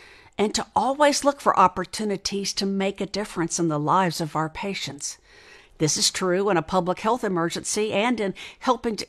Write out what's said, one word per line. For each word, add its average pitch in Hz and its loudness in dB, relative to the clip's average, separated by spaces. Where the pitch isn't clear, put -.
and 202 0
to - -4
always 277 2
look 277 2
for - 2
opportunities 196 0
to - -2
make 196 -2
a 196 -2
difference 185 -4
in 170 2
the 151 0
lives 160 2
of 160 -4
our 156 0
patients. - -8
This 147 2
is 208 0
true 190 0
in 185 4
a 160 0
public 185 0
health 233 0
emergency 190 -2
and 220 0
in 196 -2
helping 240 -2
to - -8